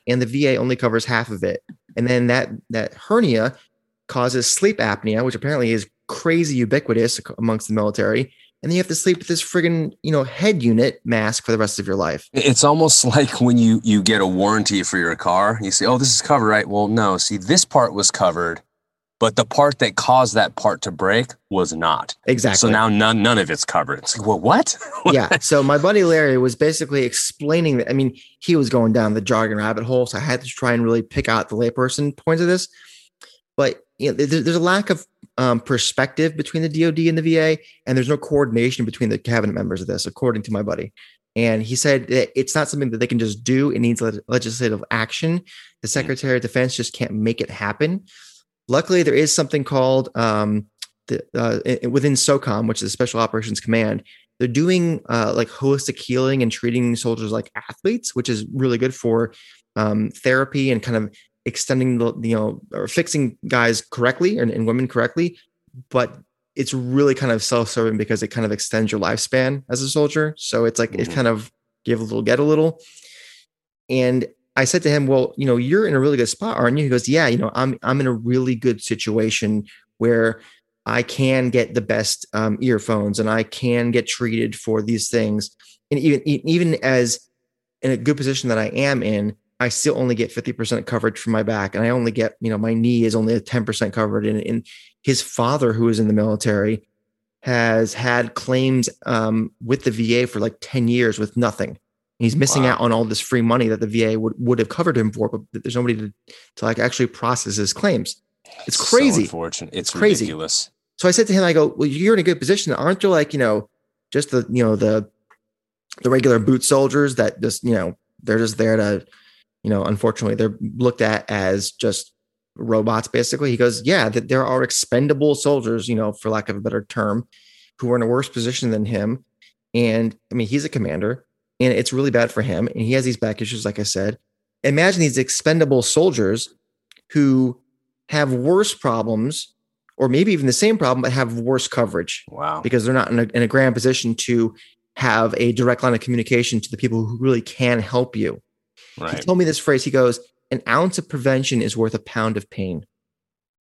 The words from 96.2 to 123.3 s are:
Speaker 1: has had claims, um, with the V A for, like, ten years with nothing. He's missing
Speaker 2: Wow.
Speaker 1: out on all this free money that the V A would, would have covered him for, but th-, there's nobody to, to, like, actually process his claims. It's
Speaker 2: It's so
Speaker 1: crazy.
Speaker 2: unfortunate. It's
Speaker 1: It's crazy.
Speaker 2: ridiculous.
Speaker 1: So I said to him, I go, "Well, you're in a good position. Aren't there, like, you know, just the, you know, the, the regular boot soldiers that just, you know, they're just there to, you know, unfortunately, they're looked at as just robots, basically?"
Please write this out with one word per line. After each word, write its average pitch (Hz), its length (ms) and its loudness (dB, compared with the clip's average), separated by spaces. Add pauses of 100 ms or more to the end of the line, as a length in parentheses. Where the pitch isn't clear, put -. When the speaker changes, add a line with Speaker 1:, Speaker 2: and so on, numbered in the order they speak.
Speaker 1:
has 117 500 2
had 120 400 0
claims, 131 560 0 (160)
um, 110 460 0 (120)
with 131 200 -2
the 123 80 0
V 113 240 0
A 123 120 2
for, 110 120 -6
like, 113 220 -4
ten 120 280 -2
years 120 300 2
with 107 180 -4
nothing. 113 400 -2 (420)
He's 113 160 2
missing 135 280 2
Speaker 2:
Wow. 127 100 4
Speaker 1:
out - 80 -2
on 117 100 2
all 113 120 2
this 107 160 -4
free 123 220 0
money 117 260 2
that 110 120 0
the 113 80 -2
V 113 180 0
A 110 120 0
would, 110 200 -4
would 120 220 0
have 113 100 -2
covered 170 260 0
him 110 160 0
for, 110 160 -2
but 113 140 -8 (120)
th-, 113 100 -10
there's 117 120 -6
nobody 120 200 0
to, 107 180 -8 (440)
to, - 80 -4
like, 113 120 0
actually 120 300 0
process 117 480 -4
his 104 180 -2
claims. - 480 -2 (240)
It's - 220 -20
Speaker 2:
It's - 100 -2 (120)
so 233 80 6
Speaker 1:
crazy. 220 260 4
Speaker 2:
unfortunate. 82 500 -10
It's 95 160 -6
Speaker 1:
It's 87 100 -6
crazy. 107 260 2
Speaker 2:
ridiculous. 78 440 -4 (280)
Speaker 1:
So 180 100 0
I 180 40 4
said 220 160 4
to 202 60 2
him, 190 100 4
I 175 100 4
go, 151 220 4
"Well, 147 120 0
you're 170 260 2
in 202 60 2
a 165 40 2
good 165 160 2
position. 165 340 0
Aren't 180 280 -2
there, 202 80 2
like, 151 240 2
you 143 60 0
know, 107 300 0 (420)
just 147 200 -2
the, 127 200 2
you 123 120 2
know, 110 120 4
the, 107 340 0 (920)
the 123 80 2
regular 127 260 4
boot 120 260 2
soldiers 139 520 2
that 113 260 -2
just, - 220 -4
you 120 100 0
know, 90 240 -2 (240)
they're 107 160 0
just 110 220 -2
there 110 180 2
to, 104 260 0 (600)
you 107 80 -2
know, 98 120 0
unfortunately, 110 520 -2
they're 110 220 -2 (200)
looked 123 240 0
at 107 260 0
as 98 440 -2
just - 420 -4 (420)
robots, 110 520 0
basically?" 131 420 -2